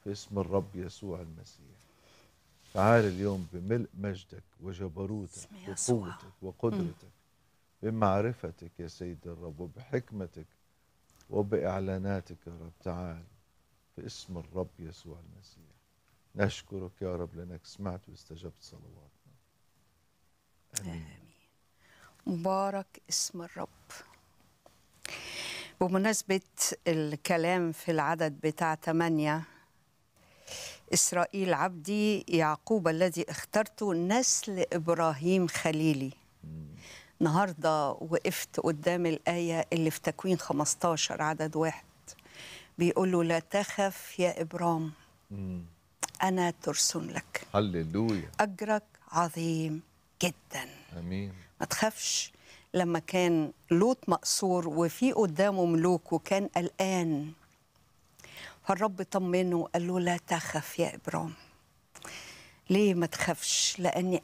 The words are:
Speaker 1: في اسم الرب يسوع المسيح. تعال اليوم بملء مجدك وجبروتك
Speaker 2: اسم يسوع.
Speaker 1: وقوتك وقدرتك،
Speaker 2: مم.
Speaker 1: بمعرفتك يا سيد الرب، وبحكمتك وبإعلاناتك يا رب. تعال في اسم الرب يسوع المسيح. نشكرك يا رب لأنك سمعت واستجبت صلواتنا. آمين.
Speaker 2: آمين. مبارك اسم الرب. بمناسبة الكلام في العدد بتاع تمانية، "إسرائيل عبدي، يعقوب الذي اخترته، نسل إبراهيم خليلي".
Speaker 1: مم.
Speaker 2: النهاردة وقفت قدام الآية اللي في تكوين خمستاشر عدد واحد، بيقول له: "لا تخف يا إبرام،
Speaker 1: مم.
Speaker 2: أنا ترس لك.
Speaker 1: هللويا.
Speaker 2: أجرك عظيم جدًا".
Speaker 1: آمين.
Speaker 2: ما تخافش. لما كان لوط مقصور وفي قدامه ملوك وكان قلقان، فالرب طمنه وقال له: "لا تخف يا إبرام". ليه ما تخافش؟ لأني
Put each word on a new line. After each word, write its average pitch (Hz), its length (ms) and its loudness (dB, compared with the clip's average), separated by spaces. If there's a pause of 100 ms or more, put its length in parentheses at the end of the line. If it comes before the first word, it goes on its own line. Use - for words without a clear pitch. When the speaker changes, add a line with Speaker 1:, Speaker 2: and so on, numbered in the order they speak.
Speaker 1:
في 101 80 -8
اسم 104 260 -8
الرب 95 380 -2
يسوع 90 440 -10
المسيح. 82 600 -18 (920)
تعال 110 300 8
اليوم 95 480 0
بملء 98 360 -2 (100)
مجدك 95 440 -8 (200)
وجبروتك 95 760 -8
Speaker 2:
اسم 180 340 -14
يسوع. 107 360 0
Speaker 1:
وقوتك - 240 -14 (100)
وقدرتك، 95 680 -4 (720)
Speaker 2:
مم. 107 80 -2
Speaker 1:
بمعرفتك 101 880 0
يا 85 100 -10
سيد 87 380 -10
الرب، 82 340 -12
وبحكمتك 98 840 -10 (840)
وبإعلاناتك 95 1040 -2 (100)
يا 85 60 -14
رب. 85 200 -14 (120)
تعال 87 380 -8 (720)
في - 100 -12
اسم 92 320 -12
الرب 85 400 -8
يسوع 82 400 -16
المسيح. 85 520 -20 (680)
نشكرك 98 540 -2 (100)
يا 92 160 -4
رب 85 180 -8
لأنك 87 300 -12
سمعت 92 440 -10
واستجبت 85 520 -18
صلواتنا. - 720 -20 (1500)
آمين. 92 120 -10
Speaker 2:
آمين. 80 380 -14 (960)
مبارك 190 840 -2
اسم - 320 -4
الرب. - 260 -10 (2000)
بمناسبة 190 600 2 (460)
الكلام 165 840 2
في - 180 -6
العدد 156 420 0
بتاع 156 420 0
تمانية، 160 680 2 (1500)
"إسرائيل 180 600 2
عبدي، 190 760 0
يعقوب 165 600 2
الذي 170 420 2
اخترته، 208 640 0
نسل 185 800 2
إبراهيم 170 760 4
خليلي". 156 640 0 (320)
Speaker 1:
مم. 80 220 -12 (540)
Speaker 2:
النهاردة 156 680 4
وقفت - 720 -2
قدام 170 460 2
الآية 165 640 0
اللي 160 180 2
في - 100 -8
تكوين 175 380 0
خمستاشر 156 840 0
عدد 156 340 -2
واحد، 160 280 -2 (960)
بيقول 180 340 4
له: 170 120 4
"لا 165 140 4
تخف - 800 -2
يا 180 220 2
إبرام، 165 520 0 (380)
Speaker 1:
مم. 92 320 -6 (600)
Speaker 2:
أنا 185 280 2
ترس - 460 -2
لك. - 580 -8
Speaker 1:
هللويا. 95 760 0 (100)
Speaker 2:
أجرك 208 440 0 (280)
عظيم 165 720 0 (400)
جدًا". - 460 -6 (300)
Speaker 1:
آمين. 92 340 -6 (280)
Speaker 2:
ما - 60 0
تخافش. - 680 -2 (420)
لما 170 240 4
كان 170 540 2 (180)
لوط 208 380 4
مقصور 180 600 2
وفي 165 440 2
قدامه 190 540 4
ملوك 170 460 4
وكان 196 340 2
قلقان، 175 840 0 (1300)
فالرب 196 380 0
طمنه 180 540 2
وقال 170 300 0
له: 180 140 2
"لا 175 160 2
تخف - 640 -4
يا - 160 0
إبرام". 165 400 -6 (1400)
ليه 196 240 6
ما 170 120 2
تخافش؟ - 720 0
لأني 180 460 0